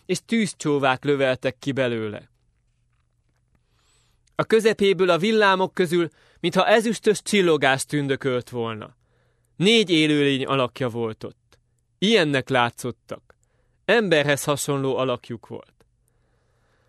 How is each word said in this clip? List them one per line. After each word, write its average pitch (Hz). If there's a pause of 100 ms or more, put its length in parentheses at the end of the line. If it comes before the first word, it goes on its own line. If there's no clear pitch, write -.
és 185
tűzcsóvák 147
löveltek 135
ki 143
belőle. 117 (2000)
A 151
közepéből 196
a 170
villámok 196
közül, 175 (320)
mintha 175
ezüstös 214
csillogás 151
tündökölt 135
volna. 113 (600)
Négy 208
élőlény 147
alakja 131
volt 113
ott. - (400)
Ilyennek 165
látszottak. - (500)
Emberhez 160
hasonló 135
alakjuk 120
volt. - (1160)